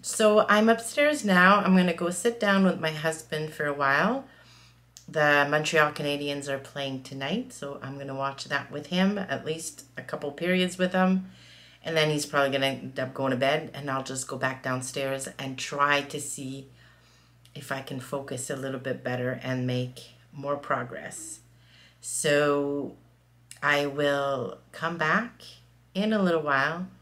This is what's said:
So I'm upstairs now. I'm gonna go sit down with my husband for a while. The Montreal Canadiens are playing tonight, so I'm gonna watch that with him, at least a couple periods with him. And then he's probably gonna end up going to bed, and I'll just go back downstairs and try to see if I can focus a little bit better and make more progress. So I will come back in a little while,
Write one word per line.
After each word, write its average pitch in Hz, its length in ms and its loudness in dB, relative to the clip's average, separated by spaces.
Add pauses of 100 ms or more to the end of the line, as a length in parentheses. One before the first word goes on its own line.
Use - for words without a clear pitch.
So 214 480 4
I'm 214 180 6
upstairs 285 560 2
now. 190 360 8
I'm 185 180 6
gonna 180 160 4
go 170 160 -2
sit 233 280 -2
down 196 280 4
with 175 160 2
my 160 100 0
husband 156 640 -4
for 151 120 -4
a 147 80 -2
while. 151 520 2 (800)
The 147 420 4
Montreal 151 440 2
Canadiens 143 560 -4
are 139 100 -4
playing 135 440 -8
tonight, 143 500 -6
so 143 280 -10
I'm 139 160 -10
gonna 139 180 -10
watch 135 300 -4
that 139 240 -4
with 147 180 -10
him, 190 300 2
at 147 280 -6
least 165 400 -8 (120)
a 131 40 -10
couple 143 320 -6
periods 180 440 0
with 185 140 0
him. 185 400 2 (520)
And 165 120 -6
then 156 140 4
he's 147 160 0
probably 139 260 2
gonna 135 160 2
end 131 320 -6
up 131 140 -4
going 135 180 -2
to 127 60 0
bed, 147 360 0
and 143 160 -8
I'll 135 140 -2
just 131 240 -8
go 139 100 -8
back 131 240 -4
downstairs 135 680 -4 (100)
and 135 180 -8
try 143 440 2
to 143 180 -8
see 135 480 -10 (880)
if - 160 -12
I 135 100 -6
can 131 200 -10
focus 135 480 -8
a 139 80 -6
little 135 220 -6
bit 127 260 -6
better 123 360 -2
and 127 240 -4
make 123 460 -4 (220)
more 143 240 -4
progress. - 800 -6 (640)
So 143 920 0 (640)
I 143 240 2
will 143 720 -2 (120)
come 165 260 -6
back 175 440 0 (520)
in 214 200 0
a 208 80 2
little 170 200 2
while, 147 460 0 (140)